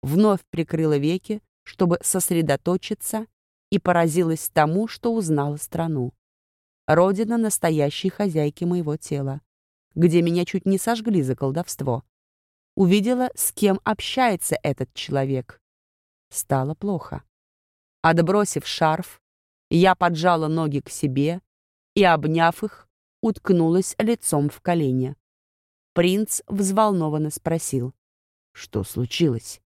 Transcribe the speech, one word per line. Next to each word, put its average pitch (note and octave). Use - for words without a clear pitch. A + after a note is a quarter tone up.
Вновь F#3
прикрыла D#3
веки, F3
чтобы F3
сосредоточиться, F3+
и E3+
поразилась E3+
тому, E3
что A#3
узнала D3
страну. D#3+
Родина G3
настоящей E3
хозяйки D#3+
моего E3+
тела, C#3
где E3+
меня E3+
чуть -
не F#3+
сожгли A3
за C3
колдовство. C#3
Увидела, G#3+
с -
кем -
общается G#3+
этот -
человек. -
Стало C3+
плохо. -
Отбросив E3+
шарф, -
я F3+
поджала E3+
ноги D3+
к -
себе D3
и, G#3
обняв E3
их, -
уткнулась F3+
лицом E3
в -
колени. C3+
Принц F#3
взволнованно F#3+
спросил: C3+
"Что -
случилось?" B2